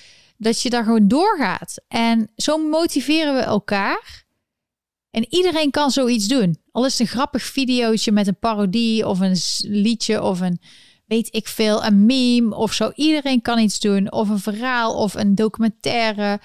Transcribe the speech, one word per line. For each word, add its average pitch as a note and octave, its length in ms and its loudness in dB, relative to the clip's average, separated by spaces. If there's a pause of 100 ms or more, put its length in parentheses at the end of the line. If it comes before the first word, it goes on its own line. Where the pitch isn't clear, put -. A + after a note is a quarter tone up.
(380)
dat A3+ 240 0
je B3+ 80 -2
daar A#3 140 0
gewoon G#3+ 240 4
doorgaat. C#4+ 800 0
En A3+ 480 0
zo D4+ 220 -2
motiveren D#4 800 0
we B3+ 60 0
elkaar. G#3+ 800 -4 (920)
En A3+ 160 -2
iedereen D#4+ 420 2
kan D4 200 0
zoiets A#3+ 360 0
doen. G3+ 300 2 (140)
Al B3 140 0
is C4+ 60 0
het - 100 -2
een G#3+ 60 0
grappig C4 360 -4
videootje A#3+ 680 0
met G#3 160 2
een G3 120 -2
parodie A3 680 0
of G3 120 0
een F#3 160 2
s-, - 320 -4
liedje G#3+ 560 0
of F#3+ 180 -2
een, F3+ 200 -4 (440)
weet A3 300 -2
ik A3 120 -6
veel, G#3+ 380 0
een G3+ 200 6
meme A#3+ 500 2
of - 180 -4
zo. - 220 -2
Iedereen C#4 460 0
kan A#3 180 0
iets G#3+ 200 0
doen. G3 320 0
Of A3 180 -2
een G#3+ 100 0
verhaal A3+ 560 -4
of G#3 180 -2
een G3+ 220 2
documentaire. G#3+ 1080 -2